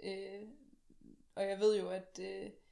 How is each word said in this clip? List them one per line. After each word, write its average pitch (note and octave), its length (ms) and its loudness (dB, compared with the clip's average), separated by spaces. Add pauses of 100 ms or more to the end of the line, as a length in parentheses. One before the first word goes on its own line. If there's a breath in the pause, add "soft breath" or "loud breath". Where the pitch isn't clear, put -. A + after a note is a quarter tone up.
Øh, G3 440 -8 (880)
og G3 80 0
jeg G3 160 0
ved G#3+ 200 8
jo, F3+ 100 -2
at, F#3 320 -6
øh, G3 280 -6 (220 soft breath)